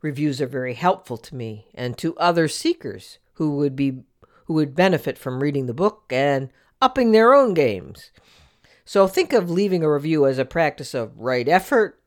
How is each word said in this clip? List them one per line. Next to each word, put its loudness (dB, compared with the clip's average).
Reviews -4
are -2
very -6
helpful -2
to -18
me -12
and -8
to -4
other 2
seekers -6
who -4
would -2
be, -4
who -4
would 0
benefit 0
from -6
reading -2
the -6
book -2
and 0
upping 2
their 6
own 4
games. -2
So 4
think 0
of 2
leaving 0
a 2
review 2
as 0
a 0
practice -4
of -6
right -2
effort 0